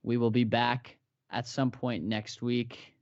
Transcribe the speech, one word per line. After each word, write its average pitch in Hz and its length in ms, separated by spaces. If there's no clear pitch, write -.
We 117 160
will 117 140
be 123 140
back 120 520
at 120 180
some 135 220
point 117 340
next 107 380
week. 120 600